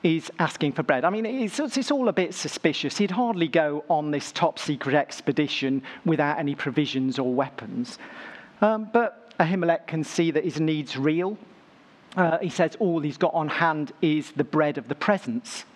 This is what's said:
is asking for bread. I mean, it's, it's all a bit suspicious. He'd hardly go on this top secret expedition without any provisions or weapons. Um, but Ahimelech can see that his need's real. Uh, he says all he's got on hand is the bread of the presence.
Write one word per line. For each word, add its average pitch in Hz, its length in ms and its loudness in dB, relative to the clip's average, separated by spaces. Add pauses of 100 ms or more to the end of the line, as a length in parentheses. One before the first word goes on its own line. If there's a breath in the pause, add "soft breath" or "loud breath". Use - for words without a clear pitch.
is 165 380 2
asking 151 320 2
for 151 100 -2
bread. 131 220 2
I 175 60 6
mean, 214 140 -2
it's, 226 360 -2
it's 269 320 0
all 254 160 4
a 185 40 2
bit 180 220 0
suspicious. - 640 -2
He'd 196 140 2
hardly 202 340 0
go 151 420 0
on 151 220 0
this 143 220 -4
top - 260 0
secret 139 380 -2
expedition 135 880 0 (220 loud breath)
without 151 360 2
any 143 160 -2
provisions 131 640 0
or 127 120 0
weapons. 123 680 -4 (600 loud breath)
Um, 214 320 2
but - 460 0
Ahimelech 170 480 2
can 160 160 -2
see 165 300 0
that 151 100 2
his 151 180 -2
need's 151 360 -2
real. 165 420 0 (800)
Uh, 170 220 4
he 190 100 -2
says 160 320 0
all 170 200 2
he's 147 160 -4
got 180 160 2
on 160 160 0
hand 156 440 0 (100)
is 151 300 0
the 143 100 -2
bread 147 340 2
of 117 120 -10
the 143 80 -6
presence. - 680 -2 (120)